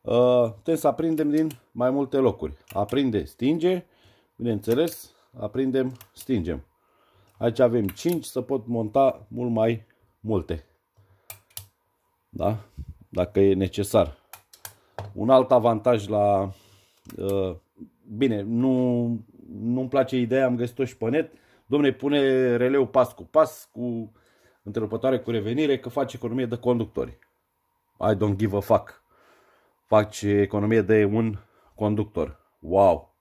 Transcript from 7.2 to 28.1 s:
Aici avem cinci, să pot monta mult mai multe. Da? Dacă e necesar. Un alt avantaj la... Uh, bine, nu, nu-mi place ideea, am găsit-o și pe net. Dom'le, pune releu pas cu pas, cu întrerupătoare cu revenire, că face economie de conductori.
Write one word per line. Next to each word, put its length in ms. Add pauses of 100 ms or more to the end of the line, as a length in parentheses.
Aici 200
avem 300
cinci, 360
să 160
pot 260
monta 640
mult 220
mai 360 (340)
multe. 440 (1600)
Da? 300 (500)
Dacă 320
e 140
necesar. 680 (920)
Un 160
alt 200
avantaj 560
la... 440 (680)
Uh, 400 (600)
bine, 240
nu, 640 (480)
nu-mi 360
place 280
ideea, 300
am 100
găsit-o 280
și 120
pe 120
net. 240 (340)
Dom'le, 300
pune 600
releu 300
pas 260
cu 100
pas, 500
cu 400 (500)
întrerupătoare 580
cu 100
revenire, 480
că 100
face 280
economie 300
de 100
conductori. 640 (920)